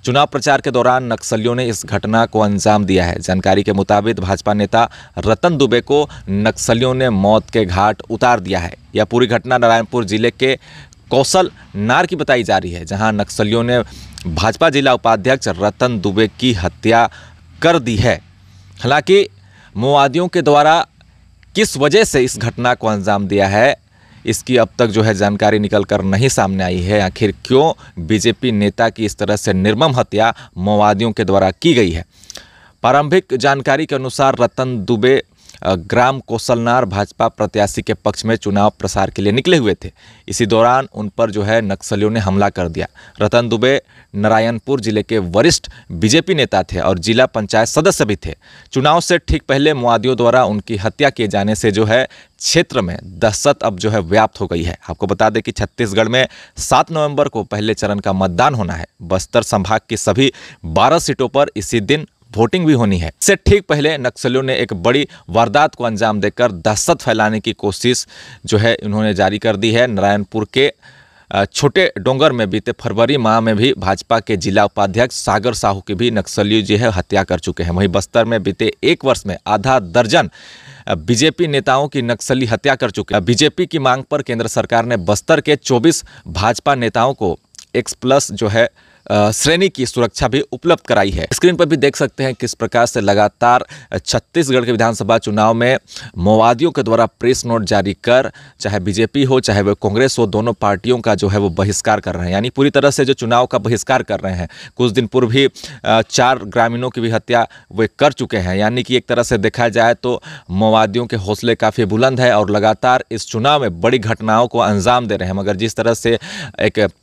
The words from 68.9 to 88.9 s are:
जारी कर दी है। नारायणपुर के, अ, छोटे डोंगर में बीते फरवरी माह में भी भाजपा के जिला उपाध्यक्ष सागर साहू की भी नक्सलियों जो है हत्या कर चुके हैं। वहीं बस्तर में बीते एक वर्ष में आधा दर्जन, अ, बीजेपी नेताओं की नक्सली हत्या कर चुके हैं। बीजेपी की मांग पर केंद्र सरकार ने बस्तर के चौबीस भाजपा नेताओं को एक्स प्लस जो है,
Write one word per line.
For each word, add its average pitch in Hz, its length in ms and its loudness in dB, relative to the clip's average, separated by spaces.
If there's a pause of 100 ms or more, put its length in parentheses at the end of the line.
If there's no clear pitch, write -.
जारी 98 260 0
कर 113 160 0
दी 107 160 0
है। 120 160 2
नारायणपुर 101 640 -2
के, 135 200 0 (580)
अ, 98 140 0
छोटे - 520 0
डोंगर 135 340 0
में 113 180 -2
बीते 107 220 -4
फरवरी 117 460 0
माह 113 220 2
में 110 180 0
भी 127 200 2
भाजपा 95 420 -2
के 107 180 -4
जिला 104 280 2
उपाध्यक्ष 104 500 -2
सागर 107 380 -2
साहू 98 280 -2
की 104 120 -8
भी 117 180 0
नक्सलियों 104 520 0
जो 101 140 0
है 113 140 0
हत्या 95 320 -2
कर 90 160 -4
चुके 90 240 -6
हैं। 85 80 -2
वहीं 95 160 0
बस्तर 107 380 0
में 113 180 -2
बीते 104 300 -2 (100)
एक 151 220 0
वर्ष 127 200 0
में 92 120 -6 (100)
आधा 113 320 0
दर्जन, 110 500 0 (580)
अ, - 80 -2
बीजेपी 120 520 0
नेताओं 139 400 0
की 139 140 -4
नक्सली 123 440 -2
हत्या 117 300 0
कर 123 160 -4
चुके - 240 -4
हैं। 98 100 0
बीजेपी 143 400 2
की 170 140 -6
मांग 131 240 0
पर 147 180 -4
केंद्र 117 260 -4
सरकार 117 380 0
ने 120 120 -2
बस्तर 147 440 0
के 151 140 0
चौबीस 139 480 0 (240)
भाजपा 104 480 -2
नेताओं 120 380 0
को 90 260 -4 (360)
एक्स - 180 -4
प्लस 135 380 0
जो 104 160 -4
है, 113 220 2 (420)